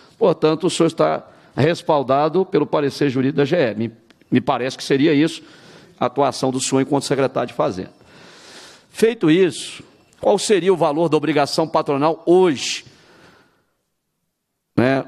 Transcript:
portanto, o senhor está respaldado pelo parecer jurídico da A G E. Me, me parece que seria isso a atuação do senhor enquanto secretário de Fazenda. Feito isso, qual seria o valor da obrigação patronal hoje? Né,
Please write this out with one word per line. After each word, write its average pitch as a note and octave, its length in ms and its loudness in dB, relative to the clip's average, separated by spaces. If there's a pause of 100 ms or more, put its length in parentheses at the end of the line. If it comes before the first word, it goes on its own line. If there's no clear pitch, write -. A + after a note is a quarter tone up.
(160)
portanto, D#3+ 520 0
o - 20 -4
senhor E3 160 0
está D#3 400 -2 (300)
respaldado D3+ 880 0
pelo D3 200 0
parecer D3 440 -2
jurídico C3+ 280 -2
da C#3 40 4
A B2 40 0
G D3+ 100 0
E. B2 180 0
Me, A2+ 160 -4 (400)
me B2 100 2
parece B2+ 360 -4
que - 80 -14
seria D3 280 2
isso D#3 300 0 (560)
a B2 80 -2
atuação C3+ 460 -2
do C3 80 -4
senhor C3 200 0
enquanto C3+ 220 -2
secretário B2+ 460 -2
de - 60 -20
Fazenda. A#2 380 -6 (960)
Feito A3+ 400 0
isso, E3 540 0 (380)
qual G#3 180 2
seria F#3+ 340 2
o F3+ 40 2
valor D#3+ 340 0
da D#3 80 2
obrigação D3 500 0
patronal D3+ 560 0
hoje? E3+ 600 2 (1900)
Né, C3 340 0